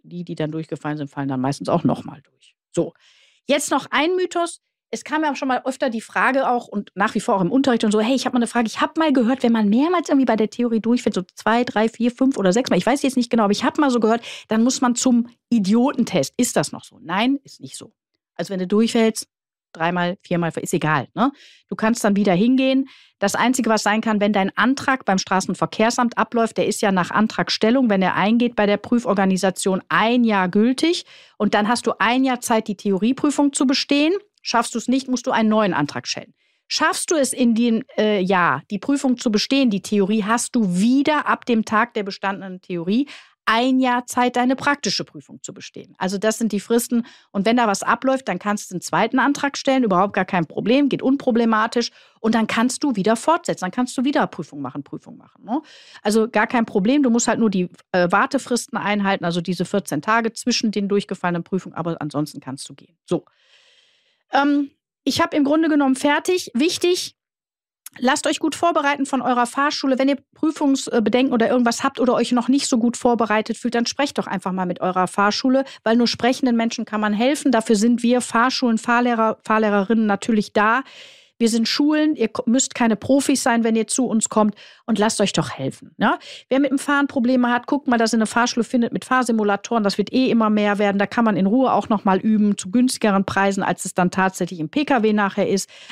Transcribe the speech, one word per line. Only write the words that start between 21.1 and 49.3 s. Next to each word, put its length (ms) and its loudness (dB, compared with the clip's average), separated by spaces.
ne? 180 0
Du 80 -12
kannst 300 0
dann 100 2
wieder 180 2
hingehen. 560 2
Das 160 0
Einzige, 340 0
was 140 2
sein 180 0
kann, 200 0
wenn 120 2
dein 240 0
Antrag 480 0
beim 140 2
Straßenverkehrsamt 1000 0
abläuft, 420 -2
der 100 0
ist 120 -4
ja 120 2
nach 180 0
Antragstellung, 800 0
wenn 120 2
er 120 2
eingeht 400 2
bei 120 2
der 100 2
Prüforganisation, 1120 0
ein 340 2
Jahr 260 0
gültig. 580 0
Und 160 0
dann 120 2
hast 220 -2
du 100 2
ein 240 2
Jahr 180 0
Zeit, 280 0
die 80 -6
Theorieprüfung 760 0
zu 140 0
bestehen. 480 2
Schaffst 300 -2
du's 100 -6
nicht, 220 -2
musst 180 -4
du 60 -2
einen 160 2
neuen 260 2
Antrag 320 -4
stellen. 260 -10
Schaffst 420 -2
du 60 2
es 160 2
in 240 2
dem, 260 2
äh, 220 2
Jahr, 500 2
die 80 -4
Prüfung 400 -2
zu 140 -2
bestehen, 380 2
die 120 -2
Theorie, 400 0
hast 320 -2
du 220 0
wieder 500 2
ab 200 -2
dem 180 2
Tag 300 0
der 100 -4
bestandenen 560 -8
Theorie 480 -2
ein 360 2
Jahr 260 0
Zeit, 300 0
deine 180 2
praktische 500 -2
Prüfung 380 -20
zu 100 -14
bestehen. 460 -20
Also 200 -2
das 200 0
sind 140 -2
die 80 -2
Fristen. 460 0
Und 120 -2
wenn 120 2
da 100 2
was 160 -2
abläuft, 460 0
dann 100 -2
kannst 320 -6
du 40 -8
einen 60 -8
zweiten 380 0
Antrag 380 0